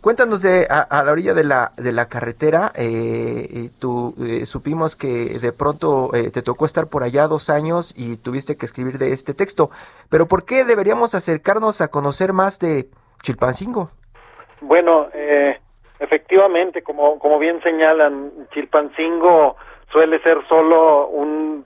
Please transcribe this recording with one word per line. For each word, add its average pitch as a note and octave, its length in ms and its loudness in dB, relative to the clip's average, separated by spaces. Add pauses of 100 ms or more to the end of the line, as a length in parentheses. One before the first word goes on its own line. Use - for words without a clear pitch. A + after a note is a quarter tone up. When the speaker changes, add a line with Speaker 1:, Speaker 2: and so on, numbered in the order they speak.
Speaker 1:
cuéntanos A3+ 420 0
de F#3 280 4
a, C#3+ 100 2
a C#3+ 240 0
la D3 80 2
orilla F3+ 220 0
de E3 100 2
la, C3+ 320 0
de B2 160 -4
la A#2 160 -2
carretera, D3+ 680 -2
eh, A#2 760 -4
y A#2+ 180 -10
tú, A#2+ 500 -6
eh, A#2 280 -6
supimos D#3 500 -6
que A#2+ 420 -6
de A#2+ 140 -4
pronto, C#3+ 640 -2
eh, A#2 160 0
te B2 120 -6
tocó B2+ 220 -2
estar D#3 240 -2
por C#3+ 140 -4
allá C3 240 0
dos D#3 240 -4
años D#3+ 460 -2
y A#2 200 -10
tuviste C3 400 -8
que - 80 -10
escribir B2+ 340 -8
de C3 140 0
este C3+ 220 -8
texto. F#3+ 360 -2 (380)
Pero - 200 2
¿por F3+ 180 0
qué C4 180 2
deberíamos A3+ 500 0
acercarnos G3 680 -2
a D3+ 60 -2
conocer C#3+ 440 -2
más F#3+ 260 0
de D#3 300 -2 (340)
Chilpancingo? D#3+ 680 -4 (720)
Speaker 2:
Bueno, D#3+ 520 2
eh, D3 440 0 (420)
efectivamente, F3 840 2
como, D3 360 0
como D3 200 2
bien D#3+ 240 -2
señalan, D#3 680 2 (220)
Chilpancingo D#3+ 1040 2 (340)
suele D#3+ 300 4
ser D#3+ 300 2
solo D#3+ 580 6
un D3+ 580 -4